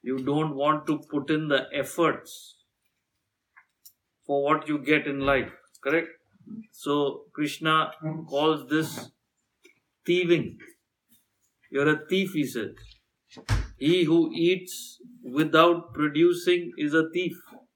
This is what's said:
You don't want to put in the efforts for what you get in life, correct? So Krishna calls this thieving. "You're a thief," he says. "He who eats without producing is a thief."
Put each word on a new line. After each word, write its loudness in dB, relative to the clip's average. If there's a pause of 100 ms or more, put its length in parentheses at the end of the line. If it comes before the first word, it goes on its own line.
You -4
don't -2
want 0
to 0 (100)
put -4
in 0
the 0
efforts -2 (1700)
for 0
what 0
you -2
get 2
in -4
life, 0 (320)
correct? 0 (640)
So -4
Krishna 0 (360)
calls 0
this -4 (920)
thieving. 0 (1120)
"You're 2
a -6
thief," 0
he 0
says. -8 (1040)
"He 2
who 4 (140)
eats -2 (220)
without 2
producing 2
is -2
a 2
thief." -4 (360)